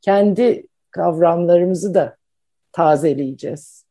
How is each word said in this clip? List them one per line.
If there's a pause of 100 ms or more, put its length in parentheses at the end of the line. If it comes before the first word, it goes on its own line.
Kendi (240)
kavramlarımızı
da (560)
tazeleyeceğiz.